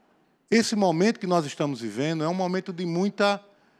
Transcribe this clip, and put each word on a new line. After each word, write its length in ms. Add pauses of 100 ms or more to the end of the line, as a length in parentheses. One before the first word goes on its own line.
(500)
esse 260
momento 440
que 80
nós 180
estamos 360
vivendo 420
é 40
um 60
momento 380
de 140
muita 580 (360)